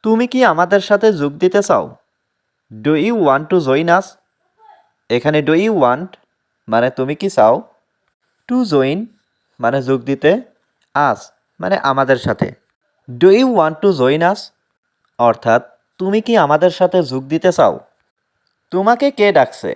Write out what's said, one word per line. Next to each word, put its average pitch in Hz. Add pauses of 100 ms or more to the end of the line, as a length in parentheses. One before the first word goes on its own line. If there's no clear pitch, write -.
তুমি 220
কি 254 (140)
আমাদের 202
সাথে 208 (140)
যোগ 143 (100)
দিতে 185
চাও? 113 (1000)
Do 151 (120)
you 233 (120)
want 139
to 185 (100)
join 147 (100)
us? 196 (1080)
এখানে 151
do 156 (100)
you 220 (100)
want 135 (600)
মানে 117
তুমি 131
কি 196
চাও? 113 (920)
To 247 (160)
join 139 (680)
মানে 127
যোগ 131 (100)
দিতে, 139 (800)
us 104 (420)
মানে 175 (160)
আমাদের 131
সাথে। - (760)
Do 180 (100)
you 262 (120)
want 156
to 202 (100)
join 139 (100)
us? 208 (920)
অর্থাৎ 117 (380)
তুমি 196
কি 233 (120)
আমাদের 151
সাথে 185 (140)
যোগ 131 (100)
দিতে 170
চাও? 107 (1000)
তোমাকে 233 (120)
কে 208 (100)
ডাকছে? -